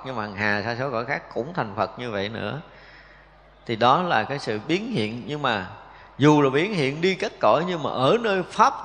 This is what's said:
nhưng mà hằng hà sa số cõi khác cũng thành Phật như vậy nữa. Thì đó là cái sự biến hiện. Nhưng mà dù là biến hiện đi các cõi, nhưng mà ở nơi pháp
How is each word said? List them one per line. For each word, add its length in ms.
nhưng 100
mà 60
hằng 140
hà 260
sa 160
số 120
cõi 140
khác 300
cũng 200
thành 220
Phật 220
như 120
vậy 180
nữa. 320
Thì 100
đó 260
là 220
cái 140
sự 300
biến 240
hiện. 340
Nhưng 160
mà 240
dù 240
là 80
biến 240
hiện 260
đi 140
các 260
cõi, 260
nhưng 160
mà 80
ở 300
nơi 220
pháp 300